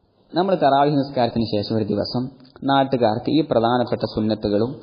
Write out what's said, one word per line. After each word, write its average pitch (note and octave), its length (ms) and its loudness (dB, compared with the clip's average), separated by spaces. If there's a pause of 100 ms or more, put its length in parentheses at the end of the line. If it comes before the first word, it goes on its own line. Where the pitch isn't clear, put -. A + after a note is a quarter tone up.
(320)
നമ്മൾ F#3+ 220 0
തറാവീഹ് C#3+ 440 2
നിസ്കാരത്തിന് A#2 460 0
ശേഷം G#2 320 -2
ഒരു G#2+ 80 0
ദിവസം G#2 380 -2 (420)
നാട്ടുകാർക്ക് C3 640 0
ഈ D3 100 4
പ്രധാനപ്പെട്ട A#2+ 640 0 (100)
സുന്നത്തുകളും G#2+ 560 0 (120)